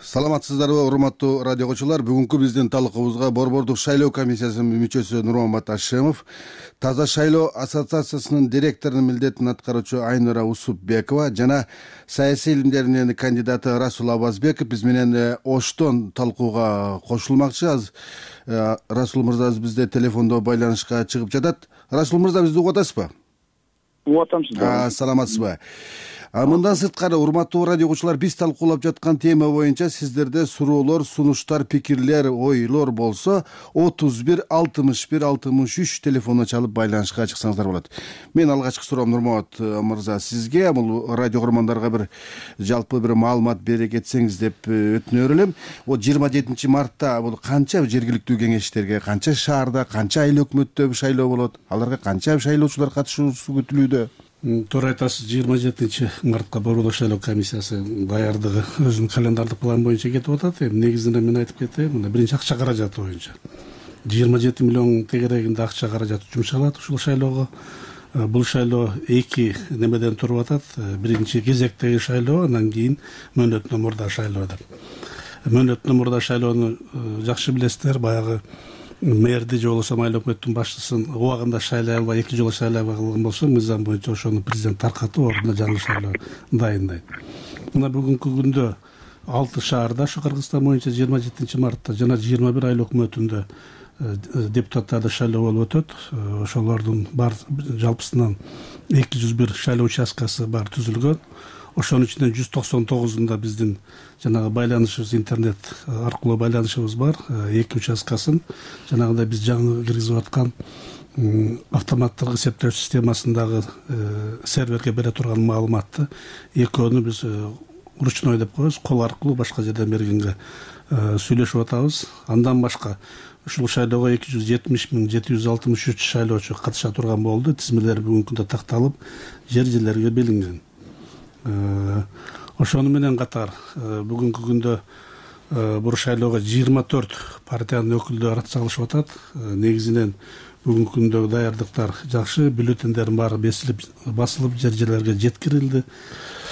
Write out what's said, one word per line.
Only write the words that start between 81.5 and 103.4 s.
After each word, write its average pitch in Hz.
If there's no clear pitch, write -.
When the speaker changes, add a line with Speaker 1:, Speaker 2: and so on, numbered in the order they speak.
Speaker 3:
шайлай 117
албай, 113
эки 120
жолу 117
шайлай 113
албай 110
калган 110
болсо, 113
мыйзам 113
боюнча 107
ошону 107
президент 107
таркатып, 117
ордуна 107
жаңы 107
шайлоо 101
дайындайт. 98
Мына 135
бүгүнкү 135
күндө 131
алты 127
шаарда, 117
ушу 143
Кыргызстан 143
боюнча 135
жыйырма 127
жетинчи 123
мартта 120
жана 123
жыйырма 120
бир 131
айыл 120
өкмөтүндө, 110
э, 107
депутаттарды 113
шайлоо 113
болуп 110
өтөт. -
Э, 104
ошолордун 110
бар 120
жалпысынан 117
эки 131
жүз 117
бир 117
шайлоо 120
участкасы -
бар 110
түзүлгөн. 117
Ошонун 127
ичинен 120
жүз 123
токсон 123
тогузунда 113
биздин 107